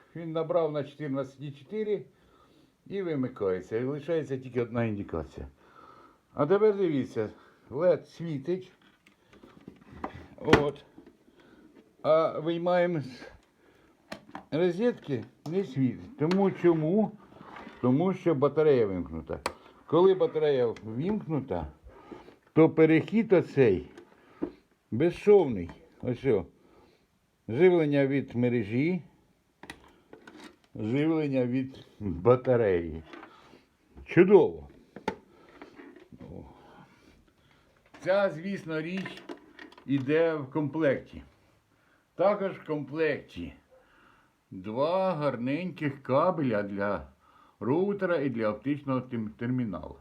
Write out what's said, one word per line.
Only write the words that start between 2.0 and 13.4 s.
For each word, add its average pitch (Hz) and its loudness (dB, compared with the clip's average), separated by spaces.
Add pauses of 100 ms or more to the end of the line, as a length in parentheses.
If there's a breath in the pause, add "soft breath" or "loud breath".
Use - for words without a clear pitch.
і 196 -6
вимикається. 110 -2
І 120 -2
лишається 143 -4
тільки 127 -4
одна 117 -2
індикація. 87 -6 (880 loud breath)
А 135 -2
тепер 202 4
дивіться, 131 -2 (400 soft breath)
лед 156 0
світить. 165 -8 (1700 loud breath)
От. 147 2 (1160 loud breath)
А 151 2
виймаємо 170 0
з - -14 (1200 soft breath)